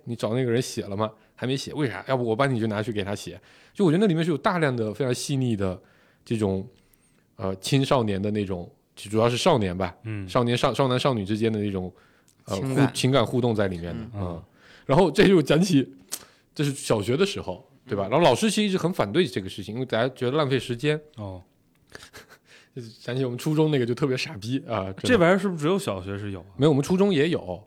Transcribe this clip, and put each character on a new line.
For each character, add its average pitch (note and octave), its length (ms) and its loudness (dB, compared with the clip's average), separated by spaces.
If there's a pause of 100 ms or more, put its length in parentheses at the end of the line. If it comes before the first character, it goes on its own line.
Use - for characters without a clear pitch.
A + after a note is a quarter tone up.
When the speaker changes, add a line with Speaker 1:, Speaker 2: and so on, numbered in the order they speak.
Speaker 1:
你 A#2+ 120 -8
找 A2 180 -2
那 C3 80 0
个 A#2+ 80 0
人 A#2 120 2
写 A2+ 240 -6
了 G2 100 -8
吗 G#2+ 160 -2 (240)
？”“还 A#2 100 -8
没 C3 80 -2
写。 - 220 -8
”“为 C#3+ 100 -2
啥 F#2+ 220 -6
？”“要 C3+ 80 0
不 B2 80 -2
我 A2 100 0
帮 C3+ 180 0
你 A#2+ 60 -2
就 A2 80 0
拿 G#2+ 160 -2
去 A2+ 80 -4
给 G#2 140 -4
他 G2+ 100 -6
写。” F#2 240 -12 (360)
就 G3+ 100 0
我 E3 60 6
觉 D#3+ 80 2
得 - 20 2
那 A3+ 60 4
里 E3+ 80 2
面 D#3+ 100 0
是 E3+ 60 0
有 D3 80 0
大 F#3 220 0
量 C#3 140 2
的 G#2+ 200 -2
非 C#3 100 -2
常 B2 80 0
细 C#3 240 -4
腻 B2+ 200 0
的 F#2+ 200 -2 (480)
这 A#2+ 120 -2
种， G2 280 0 (680)
呃， F#2+ 220 -4
青 C3+ 280 0
少 C3 200 2
年 G2 180 -2
的 G#2 80 -2
那 G#2 140 -2
种， F2+ 260 -8 (240)
主 G#2 240 -4
要 A#2 100 4
是 A#2+ 80 0
少 D3+ 220 4
年 F#2 180 -2
吧， F#2 160 -4 (120)
Speaker 2:
嗯。 G#2 240 -8
Speaker 1:
少 B2 160 2
年 A#2+ 120 2
少-， C3+ 160 2
少 C#3 140 2
男 B2+ 100 2
少 C3 160 0
女 G#2+ 120 -2
之 G#2+ 120 -2
间 A2 160 0
的 G#2+ 60 -2
那 G#2 140 -2
种， F#2 200 -6 (520)
呃， G#2+ 120 -6
Speaker 3:
情 C3 160 -2
感。 C3+ 140 4
Speaker 1:
互-， - 80 -2
情 B2+ 160 2
感 C3 160 4
互 B2 140 -2
动 A#2+ 120 2
在 G#2 140 0
里 F#2 100 -4
面 E2+ 220 -8
的， A2+ 60 -10 (100)
Speaker 2:
嗯。 G2+ 80 -6
Speaker 1:
嗯。 F2 220 -8 (420)
然 C#3 100 4
后 F3 140 6
这 F3+ 160 6
就 F3+ 160 8
讲 D3+ 180 4
起， D#3 320 4 (600)
这 D#3 80 -2
是 C#3+ 80 2
小 A#2+ 320 -2
学 A#2 140 0
的 F#3+ 100 2
时 G2+ 140 -6
候， F2+ 280 -10 (160)
对 G#2 120 -4
吧？ G2 100 -2
Speaker 2:
嗯。 G2+ 40 -6
Speaker 1:
然 C#3 100 4
后 F3 40 6
老 C#3+ 80 8
师 G#3+ 160 2
其 G#3 140 0
实 - 0 -
一 G#3 80 0
直 F#3 80 0
很 E3+ 140 -2
反 G#2 180 -2
对 D#3+ 160 2
这 A#2 140 -4
个 F#2+ 80 -8
事 - 120 -12
情， G#2 140 -10
因 B2 60 -6
为 C3 40 -2
大 A2+ 160 -2
家 B2+ 140 2
觉 B2 160 -2
得 C#3 60 -2
浪 D3 120 0
费 C3+ 80 0
时 A#2+ 200 -4
间。 D3 240 -2 (160)
Speaker 2:
哦。 F#2+ 260 -12 (480)
Speaker 1:
<laughs> - 840 -20
想 A#2+ 400 -10
起 C3+ 80 0
我 B2+ 60 -2
们 A#2+ 60 -8
初 D3+ 200 -2
中 D#3 160 4
那 C#3+ 80 2
个 B2 40 2
就 A#2 80 -2
特 D3 140 -2
别 B2+ 100 0
傻 D3+ 200 -8
逼 A#2+ 320 -6
啊， G#2+ 160 -2
真 F#2+ 100 -8
的。 - 80 -14
Speaker 2:
这 E3 160 4
玩 E3+ 100 6
意 F3+ 40 6
儿 G3 60 4
是 G3 100 -2
不 F3+ 80 -4
是 D#3 40 -8
只 D3 60 -2
有 F#3 100 2
小 G2+ 240 -4
学 G2 160 -8
是 G2+ 140 -8
有 F#2+ 100 -10
啊？ - 160 -20
Speaker 1:
没 C3 80 2
有， D#3+ 60 8
我 D3 40 6
们 C3 60 4
初 F3+ 160 0
中 G3 160 4
也 D#3 180 2
有。 F2+ 360 -4